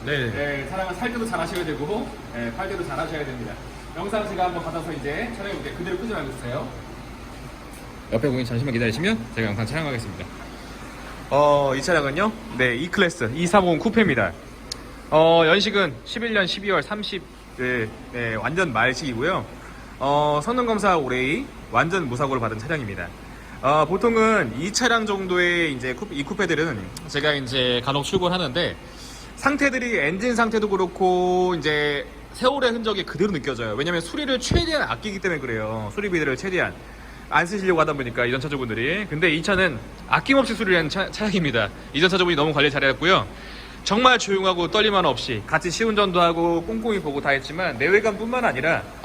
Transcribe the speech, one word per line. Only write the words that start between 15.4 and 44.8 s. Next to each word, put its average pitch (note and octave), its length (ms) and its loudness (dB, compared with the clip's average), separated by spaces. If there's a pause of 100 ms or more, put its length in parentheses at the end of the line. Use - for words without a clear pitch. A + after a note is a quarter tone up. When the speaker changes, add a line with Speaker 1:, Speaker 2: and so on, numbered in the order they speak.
Speaker 2:
연식은 G3 480 4 (120)
십일 A3+ 280 -4
년 G3+ 120 2
십이월 F#3+ 380 0
삼십, G#3 400 -6 (340)
네, B2+ 300 -2 (240)
네, A#2 240 -4
완전 D3 380 0
말식이고요. B2+ 720 0 (540)
어, D3 440 4
성능 B3 220 0
검사 G3+ 320 2
올A, C3+ 480 0 (260)
완전 D#3+ 360 2
무사고를 C3 320 0
받은 A2 200 -2
차량입니다. G#2+ 480 -6 (540)
어, D3 240 6
보통은 G#3+ 720 4
이 F#3 140 -2
차량 A#3 320 4
정도의 F3+ 680 2
이제 B2+ 200 -4
쿠-, G3+ 180 -6
이 C#3+ 120 -4
쿠페들은 D#3 560 0 (280)
제가 C#3+ 260 0
이제 B2+ 520 0
간혹 C#3 180 0
출고를 F3+ 300 0
하는데 D3+ 420 -2 (640)
상태들이 C4 600 0
엔진 F#3+ 360 0
상태도 A3 340 2
그렇고 F3+ 880 2
이제 D3 480 0 (280)
세월의 B3+ 380 2
흔적이 A3 340 -2
그대로 G3 260 0
느껴져요. A#2+ 440 -2
왜냐면 D#3+ 260 0
수리를 C4+ 380 -2
최대한 E4 440 2
아끼기 G3+ 360 -4
때문에 E3+ 200 -2
그래요. A2 560 -4
수리비들을 E3+ 400 0
최대한 D#3 380 -2 (560)
안 D#3+ 160 4
쓰시려고 F#3 360 2
하다 D3+ 120 2
보니까 B2 320 -2
이전 B2 160 0
차주분들이. C3+ 680 -2
근데 F#3 240 2
이 E3 80 0
차는 F#3 360 2 (320)
아낌없이 A3+ 460 4
수리를 F#3+ 220 2
한 D#3 120 2
차, F#3 220 -2
차량입니다. D3 580 0 (240)
이전 E3 160 4
차주분이 F3 260 4
너무 D3 180 4
관리 C#3+ 160 4
잘해놨고요. C#3 560 4 (580)
정말 B3 360 6
조용하고 F#3+ 520 2
떨림 G#3+ 240 4